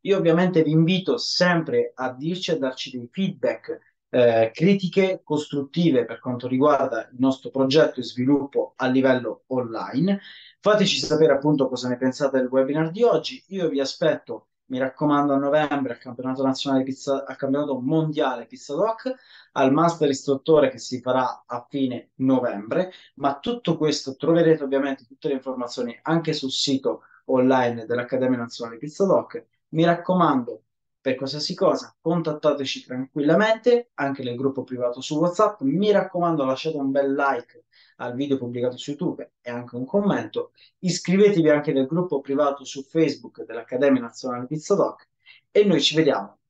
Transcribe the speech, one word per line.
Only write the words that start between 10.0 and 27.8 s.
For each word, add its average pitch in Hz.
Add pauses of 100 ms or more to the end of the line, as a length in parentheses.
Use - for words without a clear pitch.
Fateci 208
sapere 151
appunto 139
cosa 123
ne 120
pensate 131
del 127
webinar 143
di 214
oggi. 165
Io 180
vi 139
aspetto, 127 (160)
mi 131
raccomando, 143
a 135
novembre 139
al -
campionato 131
nazionale 135
pizza, 135
al 131
campionato 139
mondiale 143
Pizza -
Doc, 226 (380)
al 135
master 160
istruttore 139
che 120
si 123
farà 127
a 123
fine 127
novembre, 123 (220)
ma 147
tutto 240
questo 147
troverete 160
ovviamente 135
tutte -
le 139
informazioni 123
anche 160
sul 135
sito 131 (240)
online 120